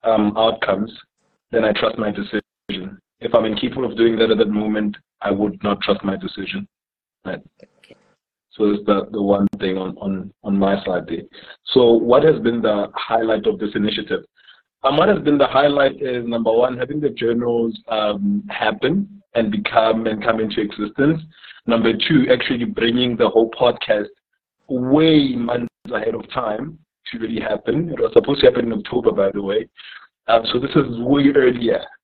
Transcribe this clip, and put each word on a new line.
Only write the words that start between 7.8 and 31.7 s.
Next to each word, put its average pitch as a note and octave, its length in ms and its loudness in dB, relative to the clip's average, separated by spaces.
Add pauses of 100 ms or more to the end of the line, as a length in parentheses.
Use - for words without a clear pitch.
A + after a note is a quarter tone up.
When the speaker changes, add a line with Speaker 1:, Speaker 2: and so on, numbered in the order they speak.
Speaker 2:
Okay. - 140 -20 (580)
Speaker 1:
So G#2 200 0
that's G#2 140 -4
the, G2+ 240 2
the G#2+ 100 -6
one G2+ 260 2 (120)
thing F#2+ 180 -2
on, F#2 220 -8
on, G2 340 -8 (100)
on G2+ 160 -2
my G2 280 0
side F2 200 -4
there. - 180 -8 (400)
So A#2+ 280 6
what A#2+ 320 4
has C#3+ 160 4
been A#2 220 2
the G#2 320 0
highlight A2+ 520 -2
of G2+ 120 0
this G#2 160 -6
initiative? G#2 500 -2 (580)
Um, C3+ 140 2
what F#3 140 4
has F#3 80 2
been D3 180 2
the C#3 100 4
highlight C#3+ 540 2
is, B2 260 -4
number A#2 240 0
one, B2 280 2
having C#3+ 220 -4
the C#3+ 100 0
journals, A#2 680 -2 (100)
um, G#2 600 -2
happen C3+ 760 -2 (120)
and A2+ 160 0
become A2 560 0
and G#2+ 180 -4
come A2+ 160 0
into A2 220 -2
existence. C3+ 580 0 (460)
Number A2+ 280 2
two, B2+ 380 4
actually A#2+ 320 0
bringing A#2 540 0
the A#2 100 4
whole A2+ 220 4
podcast A2+ 560 0 (600)
way C#3 680 2
months A#2+ 340 -4 (240)
ahead A2 220 -2
of A2 180 -10
time B2 460 -6 (340)
to A#2 60 -10
really A2+ 220 -4
happen. D#3+ 500 -4
It - 100 -8
was - 140 -2
supposed C#3 260 2
to C3 60 6
happen A#2+ 260 2
in G2+ 60 -4
October, A2+ 340 -2
by G2 180 0
the G2+ 120 -6
way. G#2 260 -2 (600)
Um, A2+ 220 2
so B2 80 -2
this C3+ 120 -4
is B2 300 0
way C#3 260 2 (100)
earlier. B2 480 2 (200)